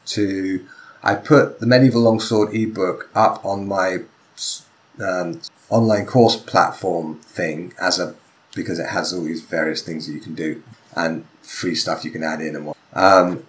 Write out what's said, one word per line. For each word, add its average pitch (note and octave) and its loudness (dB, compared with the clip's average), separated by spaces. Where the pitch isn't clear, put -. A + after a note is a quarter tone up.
to, F#2+ -2
I G#2 0
put - 4
the A2+ -4
Medieval B2 6
Longsword A2 2
ebook G#2 -4
up G#2+ 2
on G2 -4
my, F#2 0
um, F2+ -4
online G#2+ 2
course A#2+ 6
platform E2+ -2
thing E2+ -8
as F2+ 0
a, E2 -6
because F2 -6
it E2 -6
has F2+ -4
all F2+ -6
these D#2+ -6
various D#2+ -4
things D#2 -10
that D2+ -10
you D2 -12
can D#2+ -14
do D#2+ -8
and E2 -4
free - -6
stuff D#2 -4
you - -10
can D#2+ -8
add D#2 -4
in D#2 -8
and D2 -10
what. D2+ -10
Um, F#2 4